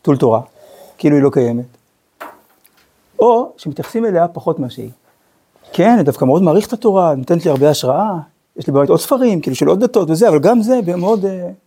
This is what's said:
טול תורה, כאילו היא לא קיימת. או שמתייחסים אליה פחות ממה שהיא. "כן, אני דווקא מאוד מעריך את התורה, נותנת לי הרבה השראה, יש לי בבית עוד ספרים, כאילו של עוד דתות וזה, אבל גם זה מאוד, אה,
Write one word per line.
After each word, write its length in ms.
טול 160
תורה, 240
כאילו 180
היא 80
לא 60
קיימת. 360
או 380
שמתייחסים 480
אליה 220
פחות 320
ממה 100
שהיא. 200
"כן, 200
אני 100
דווקא 220
מאוד 180
מעריך 240
את 60
התורה, 420
נותנת 300
לי 60
הרבה 180
השראה, 440
יש 120
לי 60
בבית 160
עוד 100
ספרים, 420
כאילו 140
של 120
עוד 160
דתות 260
וזה, 200
אבל 100
גם 220
זה 180
מאוד, 280
אה, 240